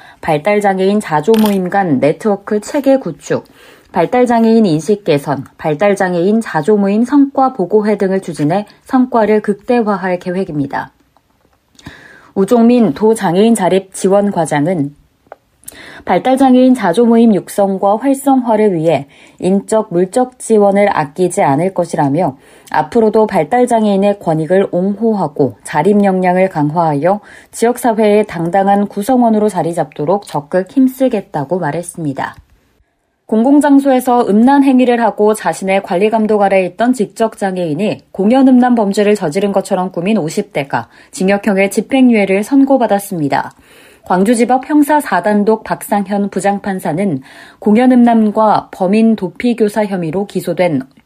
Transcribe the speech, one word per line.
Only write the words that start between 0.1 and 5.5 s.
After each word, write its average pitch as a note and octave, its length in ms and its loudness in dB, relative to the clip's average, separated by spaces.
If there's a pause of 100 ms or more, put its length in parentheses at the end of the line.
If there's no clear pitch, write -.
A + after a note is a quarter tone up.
발달장애인 G3 800 0
자조 G3+ 400 -2
모임 G3 300 0
간 F3 300 0
네트워크 G3+ 600 -2
체계 C4+ 380 0
구축, D#3+ 460 -6 (480)
발달장애인 A3+ 760 2
인식 F3 380 -2
개선, C#3+ 400 -2 (120)